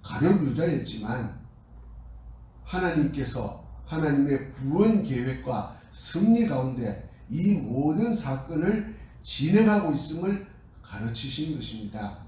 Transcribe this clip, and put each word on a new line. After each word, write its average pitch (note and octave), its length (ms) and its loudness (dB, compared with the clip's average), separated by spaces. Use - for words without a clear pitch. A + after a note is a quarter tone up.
가룟 E3 460 2
유다였지만 A#2+ 920 -2
하나님께서 C#3+ 1000 -2
하나님의 C#3 680 2
구원 F#3+ 500 4
계획과 B2+ 760 -4
섭리 A3+ 560 4
가운데 B2 640 -2
이 F3+ 240 2
모든 D3+ 600 2
사건을 E3 840 0
진행하고 G3 720 4
있음을 F3+ 540 -2
가르치신 A#2+ 760 -6
것입니다. A2 600 -8